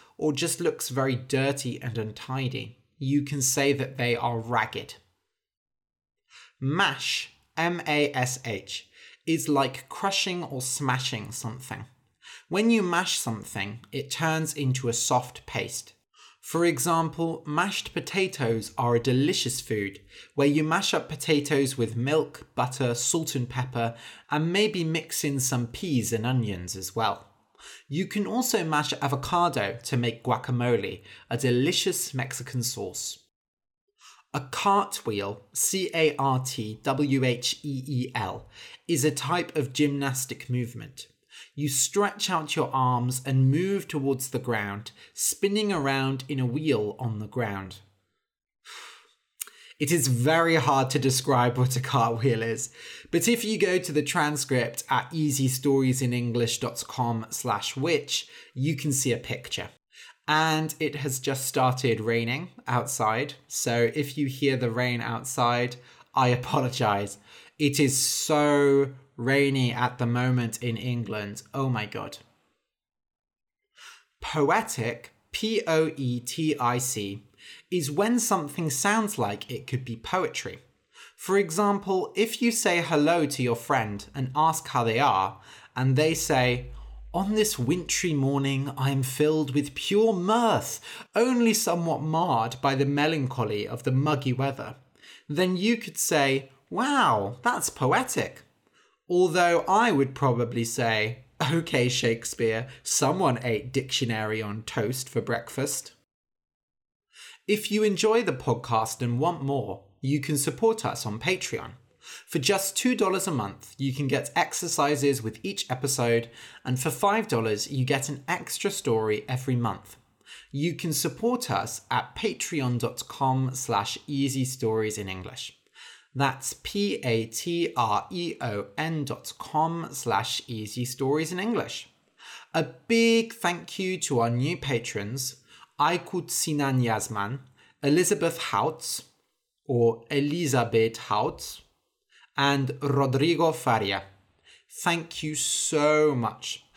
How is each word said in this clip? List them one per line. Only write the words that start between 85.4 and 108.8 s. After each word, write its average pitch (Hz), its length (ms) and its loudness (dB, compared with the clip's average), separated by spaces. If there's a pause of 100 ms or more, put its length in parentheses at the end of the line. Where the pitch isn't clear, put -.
and 131 200 2
they 156 180 4
say, 127 580 0 (420)
"On 190 200 0
this 214 240 2
wintry 165 560 0
morning, 139 640 0
I 135 140 0
am 135 120 0
filled 151 520 2
with 143 180 0
pure 220 400 4
mirth, 196 640 2 (360)
only 240 380 4
somewhat 170 480 0
marred 156 600 0
by 135 140 2
the 139 100 2
melancholy 131 840 0
of 110 160 -8
the 135 80 0
muggy 131 420 2
weather," 131 420 -4 (520)
then 185 300 2
you 226 200 2
could 185 200 -12
say, 135 540 2 (180)
"Wow, 175 720 2
that's - 280 0
poetic." 147 720 0 (680)
Although 175 580 4
I 214 240 6
would 135 220 2
probably 120 500 0
say, 113 640 0 (260)
"Okay, 156 380 2
Shakespeare, 113 800 0 (140)
someone 143 600 2
ate 117 300 -2
dictionary 110 680 -2
on 107 220 -6
toast 117 460 -4
for 113 120 -2
breakfast." - 720 -4 (1500)
If 208 240 0
you 214 120 4
enjoy 214 380 4
the 156 260 -4
podcast 120 540 0